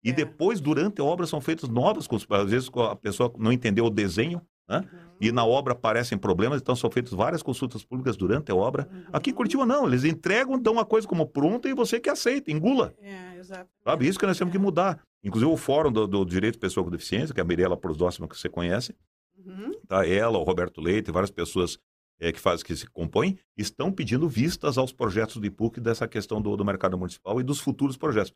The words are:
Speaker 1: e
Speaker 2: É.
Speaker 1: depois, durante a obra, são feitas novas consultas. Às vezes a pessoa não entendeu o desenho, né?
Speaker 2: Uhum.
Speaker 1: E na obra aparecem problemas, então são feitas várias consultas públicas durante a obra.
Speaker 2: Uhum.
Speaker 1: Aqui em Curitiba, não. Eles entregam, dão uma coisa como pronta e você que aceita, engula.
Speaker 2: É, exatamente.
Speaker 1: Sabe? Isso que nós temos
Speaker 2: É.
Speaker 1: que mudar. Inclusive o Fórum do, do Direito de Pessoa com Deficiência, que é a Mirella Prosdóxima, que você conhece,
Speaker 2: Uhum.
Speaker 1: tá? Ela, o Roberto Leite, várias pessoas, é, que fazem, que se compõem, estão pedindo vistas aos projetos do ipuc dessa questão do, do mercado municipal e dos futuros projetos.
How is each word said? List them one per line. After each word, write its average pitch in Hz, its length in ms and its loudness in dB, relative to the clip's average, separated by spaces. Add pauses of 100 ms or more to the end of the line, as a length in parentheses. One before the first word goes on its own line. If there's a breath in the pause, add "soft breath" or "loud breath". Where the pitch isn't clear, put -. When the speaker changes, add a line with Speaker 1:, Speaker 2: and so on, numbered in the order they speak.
Speaker 1:
e 117 60 2
Speaker 2:
É. - 20 -2
Speaker 1:
depois, 160 480 0
durante 156 400 0
a 139 40 2
obra, 175 220 0
são 156 140 -4
feitas 160 280 -4
novas 135 380 2
consultas. 101 380 0
Às 98 80 0
vezes 127 240 0
a 110 180 0
pessoa 113 440 -2
não 110 140 2
entendeu 117 340 2
o 113 40 4
desenho, 110 500 0 (280)
né? 117 100 0
Speaker 2:
Uhum. 180 200 -8 (220)
Speaker 1:
E 110 100 2
na 117 140 2
obra 131 280 2
aparecem 117 460 0
problemas, 107 420 2
então 127 140 0
são 120 160 0
feitas 120 220 -2
várias 131 320 0
consultas 123 400 -6
públicas 127 320 -4
durante 101 340 -2
a 95 60 2
obra. 120 340 0
Speaker 2:
Uhum. 185 220 -18
Speaker 1:
Aqui 254 180 -2
em - 40 -4
Curitiba, 269 300 0
não. 262 220 2
Eles 127 180 2
entregam, 226 560 0
dão 220 120 4
uma 226 120 2
coisa 214 220 2
como 165 200 0
pronta 180 420 0
e 269 60 -2
você 233 260 0
que - 100 -2
aceita, 277 400 -2
engula. 190 500 2
Speaker 2:
É, 185 380 -16
exatamente. 185 320 -16 (140)
Speaker 1:
Sabe? 139 240 2
Isso 190 100 0
que 202 80 2
nós 180 100 2
temos 180 160 -2
Speaker 2:
É. 190 40 -2
Speaker 1:
que 196 60 2
mudar. 185 380 0 (220)
Inclusive 110 300 2
o 151 40 2
Fórum 147 360 2
do, 107 160 2
do 95 160 2
Direito 95 300 0
de - 60 -16
Pessoa 95 220 0
com 85 80 -2
Deficiência, 98 420 -2
que - 80 -2
é - 20 2
a 85 40 0
Mirella 87 300 2
Prosdóxima, 82 500 -2
que - 100 -14
você - 120 -8
conhece, 87 480 -4 (400)
Speaker 2:
Uhum. 190 360 -12 (140)
Speaker 1:
tá? 95 200 2
Ela, 110 320 2
o 82 40 0
Roberto 90 380 -2
Leite, 95 320 0
várias 90 180 0
pessoas, 87 480 -2 (420)
é, 85 120 -2
que - 80 -10
fazem, 87 240 -2
que 85 100 -6
se - 140 -10
compõem, 113 500 -2 (180)
estão 131 360 -4
pedindo 147 360 0
vistas 143 500 0
aos 131 140 -2
projetos 110 440 -2
do 104 100 -6
ipuc 113 340 -4
dessa 113 280 -2
questão 107 320 -4
do, 104 160 -2
do 101 80 -2
mercado 95 340 0
municipal 92 420 -4
e 127 40 -2
dos 143 160 -4
futuros 135 360 -2
projetos. 107 400 0